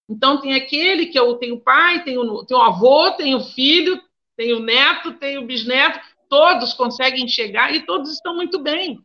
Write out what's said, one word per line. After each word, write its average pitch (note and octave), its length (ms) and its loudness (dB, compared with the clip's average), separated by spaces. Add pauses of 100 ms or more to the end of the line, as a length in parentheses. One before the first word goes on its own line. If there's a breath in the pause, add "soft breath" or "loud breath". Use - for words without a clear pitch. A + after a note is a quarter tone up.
então C4+ 320 0
tem C4+ 140 -4
aquele D#4 540 0
que - 100 -2
é B3+ 40 4
o, A#3+ 140 2
tem A#3+ 160 -6
o A#3 80 -8
pai, E4 440 2
tem C4 160 -4
o, A3 260 -6
tem B3+ 100 -2
o B3 60 6
avô, A#3+ 520 6
tem C#4+ 200 -2
o A#3 80 0
filho, D#4 580 0 (380)
tem A#3 160 0
o A#3 60 -2
neto, C4 540 0
tem C#4 260 -8
o A#3 80 -12
bisneto, B3+ 520 -2 (300 loud breath)
todos D4 440 4
conseguem B3+ 540 -2
chegar A#3 460 -2
e D#4 140 -2
todos D#4 240 -4
estão E4+ 240 -8
muito F4 240 -6
bem. D4+ 460 -6